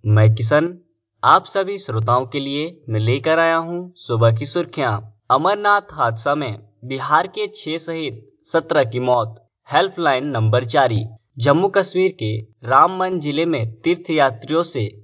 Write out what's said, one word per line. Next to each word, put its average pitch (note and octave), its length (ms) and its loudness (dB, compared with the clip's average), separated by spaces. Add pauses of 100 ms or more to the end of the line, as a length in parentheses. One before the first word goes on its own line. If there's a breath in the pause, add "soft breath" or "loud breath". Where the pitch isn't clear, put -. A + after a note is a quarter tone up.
मैं A2 320 6
किशन, D3+ 320 2 (560)
आप D#3+ 220 4
सभी G3 320 -4
श्रोताओं B2 480 -2
के C#3+ 140 -8
लिए C#3 240 -6 (260)
मैं A2 100 -2
लेकर C#3 400 0
आया E3 180 4
हूँ F3 400 -6
सुबह A#2 340 2
की A2+ 140 -2
सुर्खियाँ। D#3 460 -4 (380)
अमरनाथ G3+ 640 0
हादसा B2 420 -2
में B2+ 240 -6 (260)
बिहार D3+ 420 0
के G#3+ 180 -8 (100)
छह D#3+ 220 -8
सहित D#3+ 420 -8 (240)
सत्रह D#3+ 400 0
की A#2+ 160 -4
मौत, A#2+ 360 0 (340)
हेल्पलाइन D3+ 580 0
नंबर B2 380 2
जारी। B2 340 2 (380)
जम्मू D3 300 2
कश्मीर F#3 460 0
के G#2+ 200 -6 (320)
रामबन F3+ 540 2
जिले D3 260 -2
में A#2+ 300 -2
तीर्थयात्रियों D#3 880 0
से C3+ 200 -4 (200)